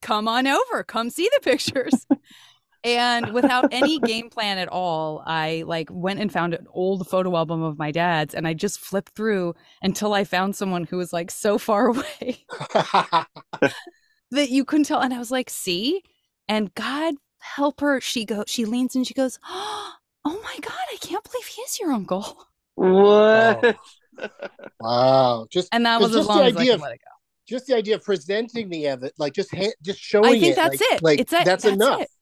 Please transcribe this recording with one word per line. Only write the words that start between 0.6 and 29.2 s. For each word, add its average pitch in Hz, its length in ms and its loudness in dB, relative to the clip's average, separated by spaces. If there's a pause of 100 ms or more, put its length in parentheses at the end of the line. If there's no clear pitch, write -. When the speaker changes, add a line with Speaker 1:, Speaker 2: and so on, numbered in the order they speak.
Speaker 1:
Come 233 260 -6
see 349 260 -2
the 539 60 2
pictures." - 680 0
<laughs> 277 40 2 (680)
And 240 460 0
without 247 420 4
any 285 280 2
game 233 300 -2
plan 202 280 -2
at 185 100 -4
all, 160 580 -4
I, 160 400 -4
like, 165 260 -6
went 180 280 -4
and 214 120 -2
found 170 220 -2
an - 180 -12
old 185 360 -2
photo 185 280 0
album 165 260 -2
of 156 160 -4
my 151 140 -4
dad's, 165 420 0
and 160 140 -4
I 165 60 -2
just - 260 -6
flipped - 360 -8
through 196 380 -2 (280)
until 208 320 -2
I 196 100 2
found 190 320 -2
someone 180 280 -4
who 180 140 -8
was, 180 140 -6
like, 175 200 -6
so 208 260 0
far 220 300 0
<laughs> 240 60 2
away - 560 -10
Speaker 2:
<laughs> - 1800 -2
Speaker 1:
that 269 180 0
you 262 140 2
couldn't 302 220 2
tell. 302 140 0
And 254 140 -2
I 247 40 -10
was 233 140 -10
like, 254 180 -4
"See?" 226 520 -4 (460)
And 214 260 -2
God 285 400 -4 (260)
help - 400 -4
her, 277 200 0
she - 260 -6
go, 208 200 -6
she - 200 -4
leans 240 300 -2
and 254 100 0
she - 80 -12
goes, 262 300 -2
<gasps> - 40 -16
"Oh 415 480 -10 (280)
my 359 380 -8
God, - 100 -10 (200)
I 415 80 -10
can't 381 240 -8
believe 480 220 -10
he - 160 -14
is - 180 -8
your 349 120 -2
uncle." 202 560 -6 (280)
Speaker 3:
What? 208 880 6
Speaker 2:
Oh. 233 140 4 (1040)
Wow. 123 680 4
Just, 180 220 -2
Speaker 1:
And 233 140 2
that 233 120 2
Speaker 2:
'cause 226 100 4
Speaker 1:
was 220 60 -2
as 208 120 4
Speaker 2:
just 208 60 0
the 208 80 6
Speaker 1:
long 196 60 4
as 240 100 2
I 170 40 -2
Speaker 2:
idea 247 60 2
Speaker 1:
could 220 140 4
Speaker 2:
of - 0 -
Speaker 1:
let 139 120 -10
it - 120 -18
go. - 80 -20 (420)
Speaker 2:
Just 247 140 -8
the 262 100 2
idea 214 200 0
of - 60 -8
presenting 208 680 -4
the 156 140 -8
evi-, 135 340 -4
like, 147 160 -4